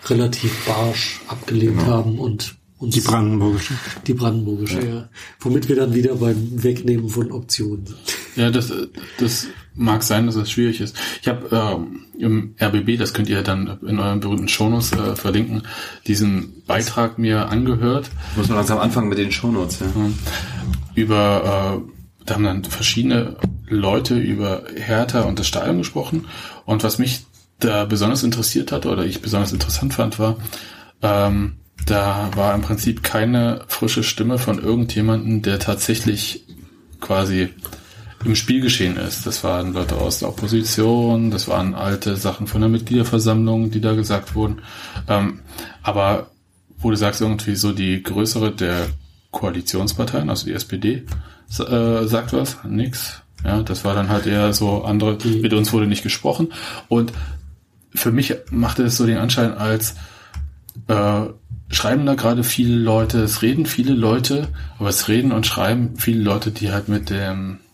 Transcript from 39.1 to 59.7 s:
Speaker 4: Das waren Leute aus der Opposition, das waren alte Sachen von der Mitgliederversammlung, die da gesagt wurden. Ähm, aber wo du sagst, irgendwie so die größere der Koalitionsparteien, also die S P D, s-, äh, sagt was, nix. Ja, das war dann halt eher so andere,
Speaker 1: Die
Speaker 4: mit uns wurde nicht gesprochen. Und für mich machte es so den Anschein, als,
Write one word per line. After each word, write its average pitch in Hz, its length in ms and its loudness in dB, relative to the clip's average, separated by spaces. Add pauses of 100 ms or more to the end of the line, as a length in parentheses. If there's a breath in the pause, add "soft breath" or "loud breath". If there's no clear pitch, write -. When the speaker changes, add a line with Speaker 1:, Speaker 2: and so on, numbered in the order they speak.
Speaker 4:
Das - 180 -6
waren 90 280 -2
Leute 90 240 -2
aus 90 220 0
der - 120 -4
Opposition, 113 1000 2
das 95 160 -2
waren 92 280 0
alte 98 420 -2
Sachen 98 320 -4
von 104 140 0
der 113 80 4
Mitgliederversammlung, 113 1000 2
die 107 100 -2
da 110 140 2
gesagt 104 400 0
wurden. - 280 0 (440 loud breath)
Ähm, 101 340 0 (420 loud breath)
aber 101 480 0 (480)
wo 117 120 0
du 107 60 2
sagst, 101 240 0
irgendwie 107 340 0
so 101 180 0
die 95 300 0
größere 107 500 0
der 87 340 0 (440)
Koalitionsparteien, 92 1000 -2
also - 160 -4
die 85 80 -4
S 85 100 -6
P - 140 -6
D, 113 260 -2 (440 loud breath)
s-, - 120 -8
äh, 117 460 2
sagt 113 260 -2
was, 135 240 -2 (120)
nix. - 540 -4 (220)
Ja, 101 180 0
das 98 220 -6
war 98 100 0
dann 98 140 0
halt 104 180 0
eher 104 280 2
so 104 280 0
andere, 107 360 2
Speaker 1:
Die 110 220 0
Speaker 4:
mit 110 120 2
uns 107 200 2
wurde 110 140 4
nicht 101 160 0
gesprochen. - 460 0 (400 loud breath)
Und 233 240 2 (840 loud breath)
für - 160 0
mich 135 240 2 (160)
machte 117 320 0
es 120 140 2
so 120 100 2
den 113 120 2
Anschein, 113 340 2
als, 107 420 -2 (960 loud breath)